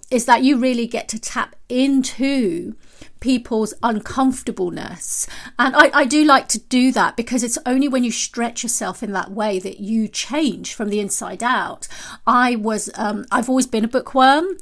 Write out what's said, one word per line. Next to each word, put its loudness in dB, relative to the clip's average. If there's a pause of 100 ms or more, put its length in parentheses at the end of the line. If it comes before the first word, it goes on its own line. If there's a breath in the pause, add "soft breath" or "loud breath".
is 0
that 4
you 6
really 0
get -8
to -8
tap -8 (120)
into 0 (440 loud breath)
people's 0
uncomfortableness. -2 (320 loud breath)
And 2
I, 8
I 4
do 4
like 6
to -2
do 4
that 0
because -2
it's -2
only 2
when 0
you 0
stretch -6
yourself -4
in -6
that -6
way -2
that -8
you -2
change -2
from -6
the -2
inside -6
out. -2 (400 loud breath)
I 4
was, -4
um, -4
I've 0
always 2
been 0
a 0
bookworm. 4